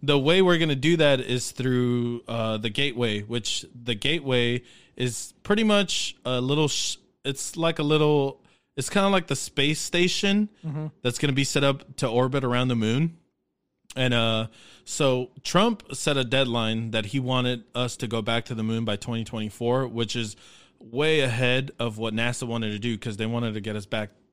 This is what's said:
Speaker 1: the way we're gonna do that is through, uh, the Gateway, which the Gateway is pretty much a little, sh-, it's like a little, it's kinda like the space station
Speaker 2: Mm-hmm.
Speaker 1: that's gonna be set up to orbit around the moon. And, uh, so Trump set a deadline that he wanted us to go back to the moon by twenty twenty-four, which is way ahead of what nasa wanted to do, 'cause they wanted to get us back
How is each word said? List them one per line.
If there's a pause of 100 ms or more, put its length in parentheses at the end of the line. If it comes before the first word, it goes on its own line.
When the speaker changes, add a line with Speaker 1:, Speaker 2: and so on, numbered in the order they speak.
Speaker 1:
the
way
we're
gonna
do
that
is
through,
uh,
the
Gateway,
which (100)
the
Gateway (320)
is (100)
pretty
much (100)
a
little,
sh-, (280)
it's
like
a
little, (360)
it's
kinda
like
the
space
station (160)
Speaker 2:
Mm-hmm. (160)
Speaker 1:
that's
gonna
be
set
up
to
orbit
around
the
moon. (800)
And,
uh, (380)
so (120)
Trump (100)
set
a
deadline
that
he
wanted (120)
us
to
go
back
to
the
moon
by
twenty
twenty-four,
which
is (440)
way
ahead
of
what
nasa
wanted
to
do,
'cause
they
wanted
to
get
us
back (220)